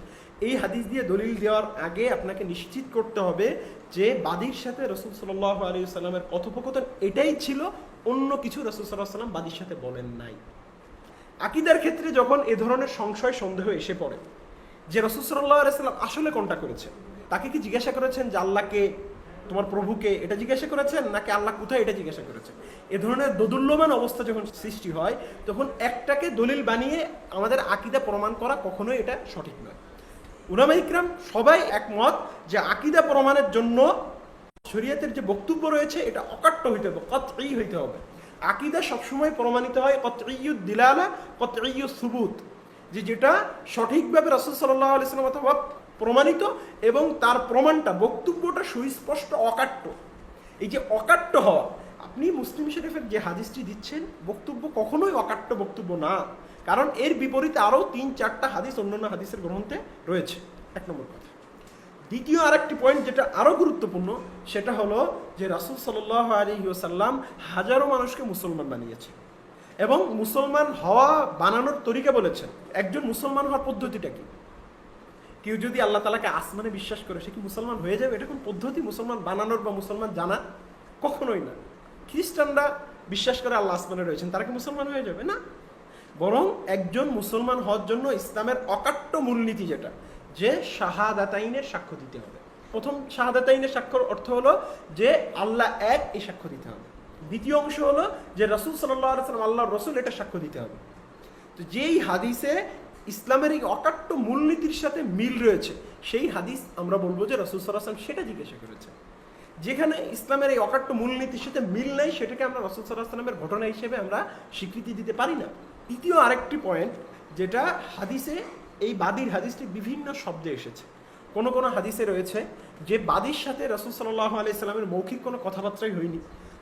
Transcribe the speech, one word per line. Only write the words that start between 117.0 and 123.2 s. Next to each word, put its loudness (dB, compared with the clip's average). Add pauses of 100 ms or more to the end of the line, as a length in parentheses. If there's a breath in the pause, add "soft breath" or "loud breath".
যেটা 0 (160)
হাদিসে, -6 (440)
এই 0
বাদীর 0
হাদিসটি -4
বিভিন্ন -8
শব্দে -8
এসেছে। -10 (520 loud breath)
কোনো 0
কোনো 2
হাদিসে -2
রয়েছে -2 (420 loud breath)
যে 2
বাদীর 2